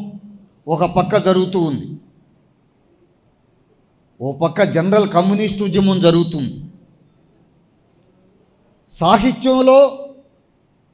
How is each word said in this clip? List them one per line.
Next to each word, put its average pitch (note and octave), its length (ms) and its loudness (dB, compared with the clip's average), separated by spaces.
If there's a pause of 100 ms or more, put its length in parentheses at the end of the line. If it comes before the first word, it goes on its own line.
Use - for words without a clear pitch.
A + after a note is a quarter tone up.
(680)
ఒక D#3+ 160 -2 (140)
పక్క G3 200 2 (100)
జరుగుతూ F#3 320 0 (100)
ఉంది, C3 200 -8 (2250)
ఓ C3+ 220 -8
పక్క E3 200 0 (140)
జనరల్ G3 380 2
కమ్యూనిస్ట్ G3+ 520 0
ఉద్యమం F#3+ 320 0
జరుగుతుంది. E3 560 0 (2250)
సాహిత్యంలో C4 880 2 (1160)